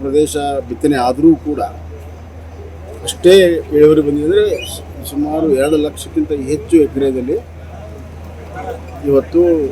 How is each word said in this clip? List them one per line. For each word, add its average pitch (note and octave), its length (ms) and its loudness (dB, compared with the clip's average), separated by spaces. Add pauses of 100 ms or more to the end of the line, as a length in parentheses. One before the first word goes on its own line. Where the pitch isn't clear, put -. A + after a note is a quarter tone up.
ಪ್ರದೇಶ C#3+ 320 0 (340)
ಬಿತ್ತನೆ C#3+ 280 0 (100)
ಆದರೂ D3 240 4 (160)
ಕೂಡ C#3+ 140 -4 (1500)
ಅಷ್ಟೇ - 260 4 (420)
ಇಳುವರಿ D3+ 320 8
ಬಂದಿದೆ. D3 220 0
ಅಂದರೆ G#3 160 4 (680)
ಸುಮಾರು D3+ 360 -2 (140)
ಎರಡು D3+ 240 2
ಲಕ್ಷಕ್ಕಿಂತ D3+ 460 -4 (200)
ಹೆಚ್ಚು D3+ 240 0 (100)
ಎಕರೆದಲ್ಲಿ C3+ 520 -2 (1700)
ಇವತ್ತು C#3+ 340 4 (280)